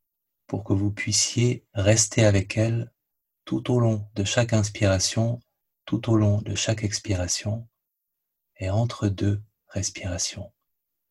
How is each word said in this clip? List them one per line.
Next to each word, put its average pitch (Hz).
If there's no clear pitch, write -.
pour 101
que 104
vous 101
puissiez 120
rester 107
avec 98
elle 113
tout -
au 123
long 110
de 101
chaque 117
inspiration, 107
tout -
au 113
long 104
de 101
chaque 110
expiration 104
et 95
entre 110
deux 101
respirations. 92